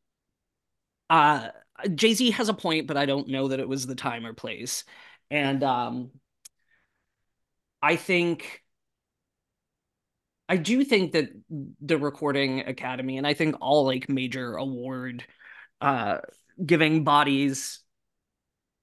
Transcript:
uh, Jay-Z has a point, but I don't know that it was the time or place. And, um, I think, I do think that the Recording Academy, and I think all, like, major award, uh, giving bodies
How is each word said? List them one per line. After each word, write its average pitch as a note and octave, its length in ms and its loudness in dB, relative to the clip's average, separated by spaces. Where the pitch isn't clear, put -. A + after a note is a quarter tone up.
uh, D3 380 4
Jay-Z A3 400 4
has G#3+ 160 0
a G#3+ 60 0
point, D#3+ 320 -2
but D3 100 -4
I C#3+ 80 2
don't C#3 240 -2
know C3+ 200 -2
that C3 100 -2
it B2+ 100 -6
was C3+ 180 -4
the B2+ 100 -10
time A#2 300 -6
or A2+ 60 -12
place. - 520 -10
And, C#3 360 0
um, B2 480 -2
I D#3 140 4
think, F3 640 -2
I F#3 80 4
do A3+ 280 2
think G3 280 2
that D3+ 180 0
the D3 180 0
Recording C#3 640 -2
Academy, C3 580 -6
and C#3 80 -4
I D3 80 2
think D#3 260 0
all, C#3+ 240 4
like, C3 240 0
major B2+ 480 -4
award, B2+ 680 -8
uh, A#2 380 2
giving D#3 380 4
bodies C#3+ 760 2